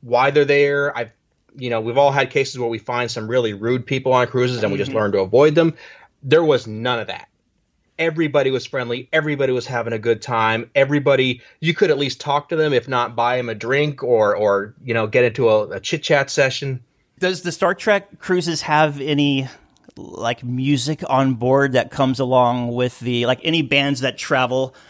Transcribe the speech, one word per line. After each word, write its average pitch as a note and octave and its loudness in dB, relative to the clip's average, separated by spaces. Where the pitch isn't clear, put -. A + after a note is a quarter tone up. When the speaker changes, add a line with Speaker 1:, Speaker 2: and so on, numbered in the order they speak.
Speaker 1:
why B2+ 2
they're C#3+ 4
there. C#3+ 2
I've, A2 -8
you B2+ -8
know, A2+ 0
we've A#2+ -4
all C#3 6
had C3+ 0
cases C3+ -2
where A#2+ -2
we A2+ -4
find A#2+ -4
some A2 -8
really A#2 0
rude A#2 -2
people C3 -2
on B2 4
cruises B2 -2
and G#2 0
we C#3 -2
just C3 -4
Speaker 2:
Mm-hmm. A#2 -2
Speaker 1:
learn G#2 0
to G2 2
avoid B2+ 4
them. E3 4
There D3 4
was C#3 2
none A#2 -4
of G#2 -8
that. F#2 -12
Everybody D3+ 0
was B2+ -4
friendly. B2+ -6
Everybody C#3+ 0
was A#2+ -4
having A#2 -4
a A2 -4
good A2 0
time. A2+ -2
Everybody, C3+ 2
you D#3+ 0
could E3+ 2
at C#3+ 2
least C#3 -4
talk C#3+ -4
to E3+ -4
them, D3+ 0
if A#2+ 0
not A#2+ -2
buy A#2+ 0
them B2 -6
a A2+ -6
drink C3+ -2
or, A2 2
or, G2+ 0
you B2 -4
know, A2+ 0
get B2 4
into A#2 2
a, G#2+ 2
a F#2+ -8
chit-chat D3 0
session. C3+ -2
Speaker 2:
Does F#3 -2
the F3 -6
Star F#3 -2
Trek - -2
cruises E3+ -2
have D3+ 2
any, C#3+ 0
like, - -8
music C3 -2
on C3+ 2
board C3 2
that B2 0
comes C3 0
along B2 2
with B2 -2
the, A#2+ -2
like, B2+ 0
any D#3+ 0
bands C#3 0
that C3 -4
travel B2+ -2